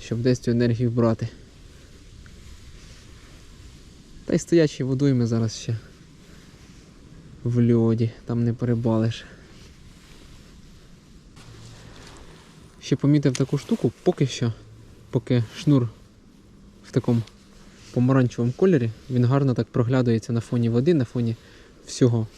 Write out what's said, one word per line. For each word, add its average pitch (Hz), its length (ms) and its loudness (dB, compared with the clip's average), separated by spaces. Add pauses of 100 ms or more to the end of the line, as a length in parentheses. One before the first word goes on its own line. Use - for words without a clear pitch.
щоб 117 200 -6
десь 127 180 2
цю - 120 -2
енергію 120 400 0
брати. 117 360 0 (3000)
Та - 80 -4
й 170 60 2
стоячі 160 440 0
водойми 131 420 0
зараз 113 300 -2
ще 113 220 -8 (1700)
в 120 300 2
льоді, 113 380 2 (140)
там 117 180 -2
не 117 100 0
перебалиш. 117 720 -2 (3500)
Ще - 120 0
помітив 143 420 2
таку 139 200 -2
штуку, - 340 -2 (120)
поки 165 240 0
що, 117 260 -4 (580)
поки 123 320 0 (140)
шнур 131 320 2 (1000)
в - 40 -20
такому 117 300 0 (720)
помаранчевому 127 640 2
кольорі, 156 320 2 (200)
він 123 160 2
гарно 135 280 2
так 113 140 -2
проглядується 120 680 0
на 117 80 -2
фоні 117 280 -2
води, 123 240 2
на 135 120 2
фоні 117 300 -4 (500)
всього 117 420 0 (100)